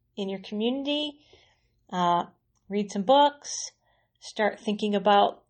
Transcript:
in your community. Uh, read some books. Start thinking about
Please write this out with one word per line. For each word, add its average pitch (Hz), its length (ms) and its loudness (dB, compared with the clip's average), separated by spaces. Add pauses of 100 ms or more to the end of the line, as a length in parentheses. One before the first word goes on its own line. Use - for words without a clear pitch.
(160)
in 196 140 -6
your 190 100 -6
community. 277 800 -4 (720)
Uh, 175 340 0 (440)
read 202 220 -4
some 202 120 -4
books. 285 500 2 (680)
Start - 400 -4
thinking 208 340 -2
about 202 540 2